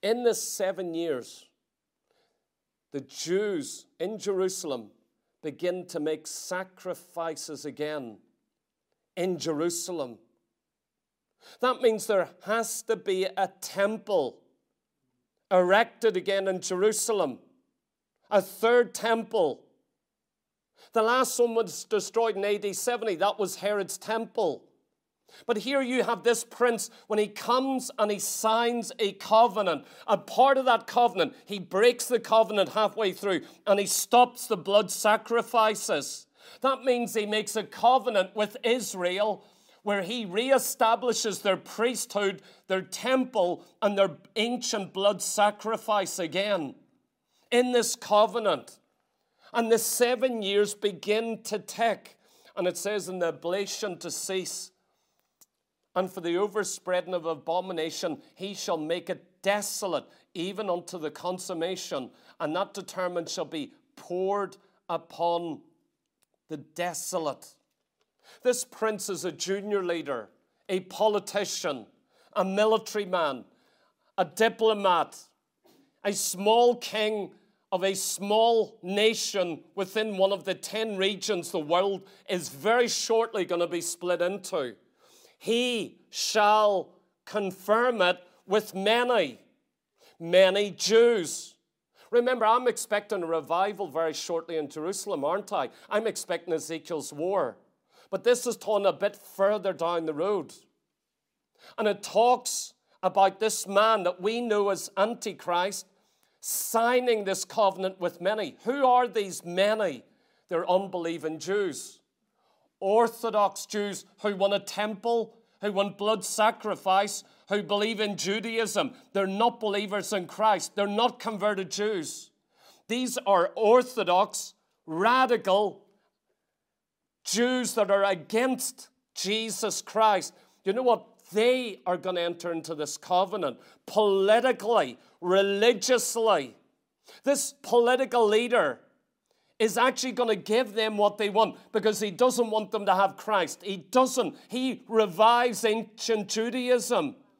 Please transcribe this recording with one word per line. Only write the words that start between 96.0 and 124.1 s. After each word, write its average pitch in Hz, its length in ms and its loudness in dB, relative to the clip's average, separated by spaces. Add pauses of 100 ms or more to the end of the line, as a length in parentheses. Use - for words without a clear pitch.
expecting 175 460 -4
Ezekiel's 156 600 -6
war. 156 440 -2 (520)
But 190 140 -6
this 240 240 2
is 233 100 -4
torn 202 300 0
a 180 40 4
bit 185 240 -4
further 196 560 -2
down 165 360 -2
the 156 80 -4
road. 170 400 -2 (1200)
And 214 100 0
it 202 140 -2
talks - 720 0 (300)
about 190 360 2
this 214 280 -2
man 208 340 4
that 180 180 -2
we 226 220 -2
know 208 280 0
as 190 280 -4
Antichrist 196 880 -2 (560)
signing 233 840 2
this 190 200 -2
covenant 190 540 0
with 175 200 -4
many. 190 440 -2
Who 269 200 0
are 247 240 6
these 196 380 -4
many? 185 580 0 (440)
They're 170 200 -2
unbelieving 170 680 -2
Jews. 175 640 -4 (800)
Orthodox 214 880 2
Jews 208 380 -6 (160)
who 208 140 0
want 196 180 2
a 202 60 0
temple, 214 760 -4 (260)
who 208 100 -2
want 202 260 -2
blood 208 280 -2
sacrifice, 208 960 0 (260)
who 208 120 0
believe 202 380 -2
in 202 180 -2
Judaism. 208 760 -2 (160)
They're 196 160 0
not 226 320 0
believers 202 540 -4
in 185 120 -2
Christ. 202 500 0
They're 202 120 0
not 220 320 0
converted 202 500 -4
Jews. 202 600 -6 (560)
These 247 300 -4 (100)
are 185 260 4
Orthodox, 214 1000 2 (320)